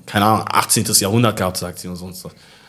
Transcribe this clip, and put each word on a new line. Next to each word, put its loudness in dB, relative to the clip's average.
keine 0
Ahnung, 2
achtzehntes 2
Jahrhundert 2
gehabt", -2
sagt -8
sie -12
und -10
sonst -14
was. -16